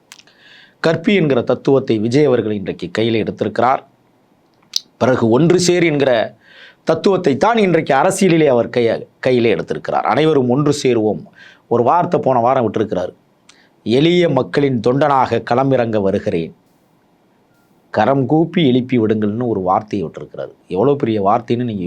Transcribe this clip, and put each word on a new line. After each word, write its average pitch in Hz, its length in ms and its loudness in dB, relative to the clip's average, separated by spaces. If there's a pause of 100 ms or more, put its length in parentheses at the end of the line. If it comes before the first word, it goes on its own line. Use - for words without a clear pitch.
(880)
கற்பி 165 280 0
என்கிற 139 280 2
தத்துவத்தை 131 560 0
விஜய் 123 320 2
அவர்கள் 107 300 -2
இன்றைக்கு 90 300 -8
கையில் 113 340 -2
எடுத்திருக்கிறார். 110 580 -2 (1120)
பிறகு 120 320 0
ஒன்று 156 320 4
சேர் 175 320 0
என்கிற 139 200 0 (800)
தத்துவத்தை 175 460 0
தான் 226 220 2
இன்றைக்கு 170 360 0
அரசியலிலே 170 580 2
அவர் 117 240 2
கைய-, 113 280 0 (200)
கையிலே 120 300 2
எடுத்திருக்கிறார். - 580 -4
அனைவரும் 143 380 2
ஒன்று 143 220 0 (100)
சேருவோம். 107 380 0 (480)
ஒரு 120 200 0
வார்த்தை 165 320 0
போன 131 200 0
வாரம் 127 240 2
விட்டிருக்கிறார், 104 480 -4 (720)
"எளிய 165 420 2
மக்களின் 135 580 0
தொண்டனாக 131 520 0 (120)
களமிறங்க 120 500 0
வருகிறேன், 95 540 -4 (1400)
கரம் 131 320 2
கூப்பி 165 440 0
எழுப்பி 123 280 0
விடுங்கள்னு" 110 540 -2
ஒரு 98 80 -2
வார்த்தையை 98 460 -2
விட்டிருக்கிறார். 73 460 -14 (160)
எவ்வளோ 135 340 0
பெரிய 110 260 -2
வார்த்தைன்னு 120 420 -2
நீங்க 95 160 -6